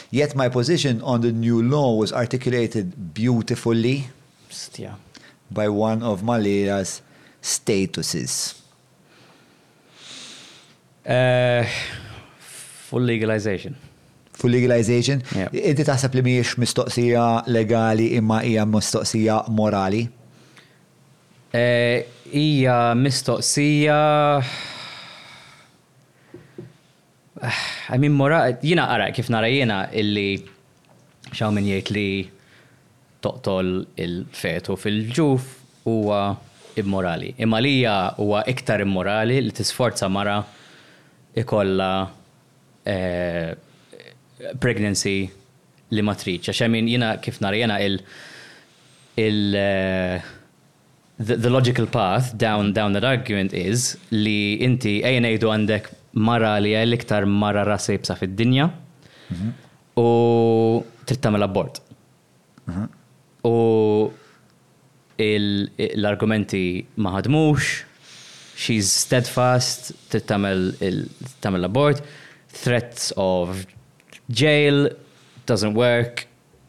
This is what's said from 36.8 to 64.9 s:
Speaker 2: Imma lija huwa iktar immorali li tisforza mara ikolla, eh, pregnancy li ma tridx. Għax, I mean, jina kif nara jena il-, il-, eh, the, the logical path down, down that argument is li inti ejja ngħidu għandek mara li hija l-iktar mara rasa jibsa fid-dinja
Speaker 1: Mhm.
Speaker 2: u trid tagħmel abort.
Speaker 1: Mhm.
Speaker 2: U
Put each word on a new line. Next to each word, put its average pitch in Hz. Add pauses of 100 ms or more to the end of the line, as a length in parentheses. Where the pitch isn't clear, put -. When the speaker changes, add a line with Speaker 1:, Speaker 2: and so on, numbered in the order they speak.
Speaker 2:
Imma 113
lija 127 (180)
huwa 104
iktar 113
immorali 104
li 117
tisforza 107
mara 101 (960)
ikolla, 95 (920)
eh, 87 (1000)
pregnancy 104 (760)
li 107
ma 104
tridx. 90
Għax, 98
I 120
mean, 113
jina 117
kif -
nara 101
jena 110
il-, 101 (1160)
il-, 107
eh, 95 (1000)
the, 117
the 117
logical 123
path 110
down, 107
down 104
that 101
argument 104
is 98 (140)
li 104
inti 120
ejja 123
ngħidu 110
għandek 107 (240)
mara 110
li 104
hija 110
l-iktar 110
mara 101
rasa 104
jibsa 95
fid-dinja 120 (580)
Speaker 1:
Mhm. 95 (460)
Speaker 2:
u 117 (920)
trid -
tagħmel 104
abort. 95 (800)
Speaker 1:
Mhm. 95 (560)
Speaker 2:
U 117 (1700)